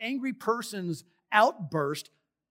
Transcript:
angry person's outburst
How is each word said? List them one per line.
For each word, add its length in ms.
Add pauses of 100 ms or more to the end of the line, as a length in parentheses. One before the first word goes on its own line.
angry 320
person's 680 (280)
outburst 760 (420)